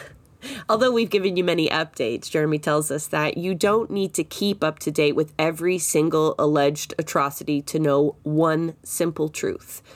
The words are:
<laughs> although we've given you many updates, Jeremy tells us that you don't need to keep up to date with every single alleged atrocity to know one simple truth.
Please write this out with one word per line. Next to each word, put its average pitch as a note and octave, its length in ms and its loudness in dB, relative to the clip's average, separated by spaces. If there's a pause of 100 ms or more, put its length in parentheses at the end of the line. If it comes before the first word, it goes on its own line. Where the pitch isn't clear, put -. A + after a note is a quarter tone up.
(300)
<laughs> B3+ 400 -14
although A#3 220 4
we've A#3 180 2
given F#3 260 0
you F3+ 80 0
many E3+ 260 2
updates, C#3+ 600 -4
Jeremy D3+ 300 0
tells D3+ 320 0
us D3+ 160 -6
that D#3 300 -2
you F3+ 180 -4
don't G#3+ 340 0
need G3 240 -2
to E3+ 100 -2
keep G3+ 400 -2
up D#3 160 -2
to D#3 120 -4
date D3 240 2
with D#3 240 0
every E3 400 0
single D#3 580 2
alleged D3 600 2
atrocity D3 640 -2
to D#3+ 160 -4
know C#3+ 440 4
one D#3+ 600 0
simple D#3+ 460 -2
truth. - 520 -8 (140)